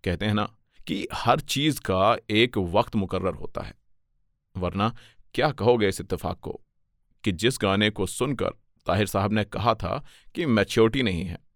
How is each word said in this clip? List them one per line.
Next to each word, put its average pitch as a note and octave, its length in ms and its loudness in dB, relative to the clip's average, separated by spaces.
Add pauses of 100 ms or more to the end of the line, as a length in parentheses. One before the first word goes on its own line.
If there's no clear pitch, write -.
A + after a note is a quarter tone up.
कहते F#2 220 -2
हैं G#2 80 0
ना G#2 220 -2 (320)
कि - 260 -6
हर C3 260 2
चीज D3 400 -2
का G2 380 2 (120)
एक A2+ 280 4
वक्त F#2 380 0
मुकर्रर F#2 380 -2
होता - 280 -8
है, - 120 -12 (840)
वरना F#2+ 380 -2 (380)
क्या C#3+ 180 0
कहोगे A2+ 360 4
इस F#2+ 140 -2
इत्तेफाक - 380 -6
को - 220 -12 (640)
कि G#2 80 2
जिस G#2+ 300 0
गाने G#2 280 4
को G#2 160 -4
सुनकर B2 440 -2 (360)
ताहिर G2 200 2
साहब G2+ 280 0
ने G#2 100 0
कहा G#2 320 0
था G2 300 -6 (300)
कि F3 100 -2
मैच्योरिटी A2+ 580 4
नहीं F2+ 220 -2
है - 300 -12